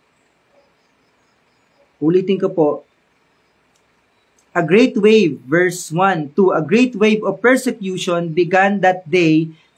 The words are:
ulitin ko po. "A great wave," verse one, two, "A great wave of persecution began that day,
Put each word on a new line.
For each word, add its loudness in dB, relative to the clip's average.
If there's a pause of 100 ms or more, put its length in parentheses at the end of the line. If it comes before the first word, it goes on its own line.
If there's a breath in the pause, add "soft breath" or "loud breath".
(2000)
ulitin 0
ko -4
po. 0 (1800)
"A -2
great 2
wave," 2
verse -2
one, -2
two, 2
"A 0
great 0
wave 0
of -4
persecution -2
began 0
that 0
day, 2 (320 loud breath)